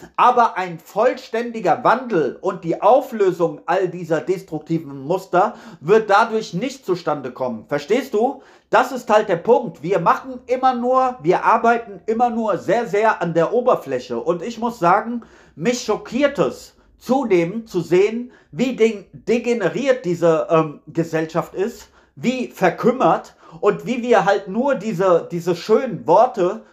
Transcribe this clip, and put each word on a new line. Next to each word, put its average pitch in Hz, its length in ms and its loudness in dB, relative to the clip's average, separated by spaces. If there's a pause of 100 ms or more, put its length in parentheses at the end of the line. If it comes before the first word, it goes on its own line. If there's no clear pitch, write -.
(160)
Aber 226 420 4
ein 175 220 -6
vollständiger 226 1040 -2
Wandel 208 580 0
und 180 220 -4
die 165 180 -4
Auflösung 190 880 2
all 185 200 0
dieser 170 320 -4
destruktiven 156 800 -6
Muster 185 540 0 (260)
wird 214 300 2
dadurch 220 460 0
nicht 220 320 -8
zustande 151 440 -4
kommen. 120 360 -6
Verstehst 208 480 -2
du? 240 260 0 (300)
Das 254 200 4
ist 254 200 -6
halt 185 180 4
der 175 80 2
Punkt. 226 460 0
Wir 185 160 0
machen 247 480 0
immer 254 260 0
nur, 247 480 0
wir 165 240 2
arbeiten 226 640 2
immer 233 240 0
nur 214 260 -2
sehr, 202 300 0
sehr 202 340 2
an 170 140 -2
der 165 180 2
Oberfläche. 135 680 0
Und 165 220 -2
ich 226 160 -10
muss 226 220 -6
sagen, 220 420 0 (340)
mich 240 280 -2
schockiert 254 560 -2
es - 340 -4 (240)
zunehmend 220 720 0
zu 180 120 -4
sehen, 208 500 0 (200)
wie 233 240 -4
de-, 220 380 0
degeneriert 233 920 -2
diese, 165 460 2
ähm, 156 380 0
Gesellschaft 160 680 -4
ist, 220 360 -6 (260)
wie 226 320 -4
verkümmert - 880 0 (260)
und 196 240 0
wie 233 160 -4
wir 220 240 2
halt 202 220 0
nur 240 260 -2
diese, 180 580 0
diese 170 240 -2
schönen 214 520 -2
Worte 202 640 4